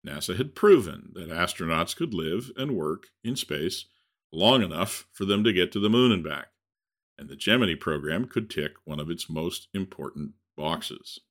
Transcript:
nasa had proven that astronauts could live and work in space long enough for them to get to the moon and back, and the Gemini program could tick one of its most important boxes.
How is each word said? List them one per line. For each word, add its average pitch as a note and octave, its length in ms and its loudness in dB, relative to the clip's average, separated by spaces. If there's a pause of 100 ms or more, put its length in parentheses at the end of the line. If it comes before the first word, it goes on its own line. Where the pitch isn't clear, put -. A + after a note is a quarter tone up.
nasa D2+ 320 -6
had C#3 180 -4
proven E3 600 4
that F2 140 -12
astronauts E2 680 -2
could D#3 180 -4
live F2 420 -4
and C3+ 180 -4
work D#2 340 -4 (140)
in A#2+ 140 -4
space D2+ 480 -4 (480)
long A2 300 6
enough F2 500 -4
for G2+ 140 -4
them G2+ 180 4
to A2+ 80 6
get F2+ 200 2
to G#2 60 -4
the G2+ 120 2
moon B2 200 6
and F#2 140 2
back, D2 240 -8 (680)
and C#2+ 100 -14
the C#2 80 -14
Gemini G#2 380 2
program D2+ 500 -2
could A2+ 240 -4
tick D2 240 -4 (140)
one D2+ 120 -8
of D2+ 120 -6
its E2+ 180 -6
most D#2+ 460 -6
important D2 580 -8 (240)
boxes. - 640 -6 (100)